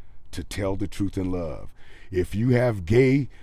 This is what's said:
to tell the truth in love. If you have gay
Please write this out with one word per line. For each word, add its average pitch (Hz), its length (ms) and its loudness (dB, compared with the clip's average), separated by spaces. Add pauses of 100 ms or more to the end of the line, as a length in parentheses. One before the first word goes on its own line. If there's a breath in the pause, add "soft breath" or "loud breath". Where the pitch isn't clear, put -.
(320)
to 87 120 -6
tell 98 320 -2
the 98 100 -2
truth 98 300 -2
in 92 160 -2
love. 78 380 -6 (400 soft breath)
If 90 240 0
you 117 160 2
have 120 360 4
gay 131 420 6 (140 soft breath)